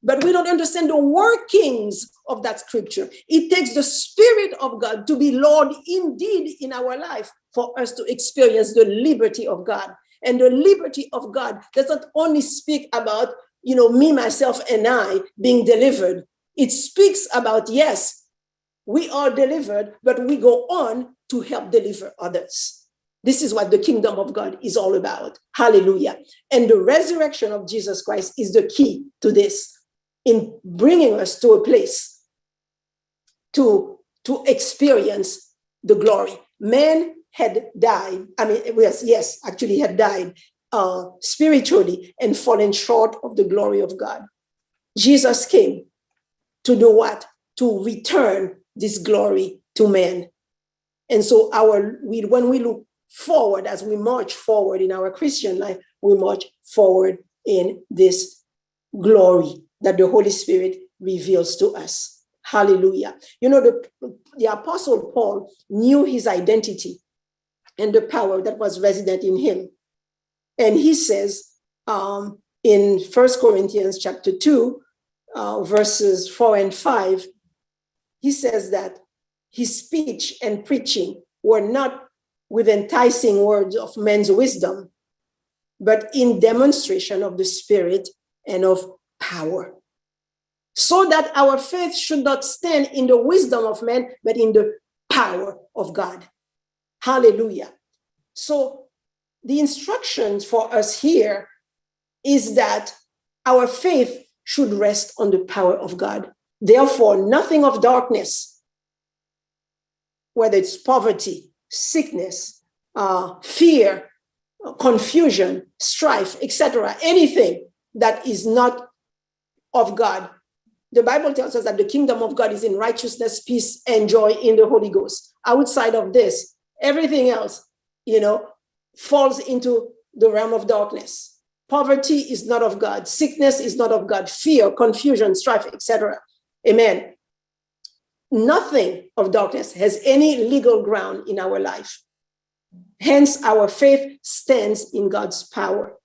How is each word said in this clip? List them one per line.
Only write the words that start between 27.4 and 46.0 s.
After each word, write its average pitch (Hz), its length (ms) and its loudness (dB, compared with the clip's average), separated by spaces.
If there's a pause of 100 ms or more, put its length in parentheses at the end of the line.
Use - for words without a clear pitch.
of 202 160 -10
Jesus 190 340 -8
Christ 202 360 -8
is 196 160 -6
the 208 100 6
key 226 420 0 (160)
to 214 100 2
this, - 460 0 (480)
in 226 380 2
bringing 226 560 4
us - 200 -6
to 233 140 6
a - 100 4
place - 580 -2 (1300)
to, 220 460 0 (260)
to 269 200 -6
experience - 1120 0 (280)
the 208 120 4
glory. 202 420 0 (220)
Man 302 560 2 (160)
had 214 360 -4 (120)
died. 190 480 -2 (100)
I 220 80 -2
mean, 220 160 -2 (160)
yes, 220 280 2
yes, 220 400 0
actually 196 340 -4
had 180 160 -2
died, 196 380 -2 (400)
uh, 185 320 -2 (160)
spiritually 254 960 0
and 220 160 -2
fallen 208 380 0
short 226 500 0
of 226 140 -8
the 196 80 2
glory 202 340 0
of 190 180 -6
God. - 280 -12 (720)
Jesus 262 480 4
came - 400 2 (800)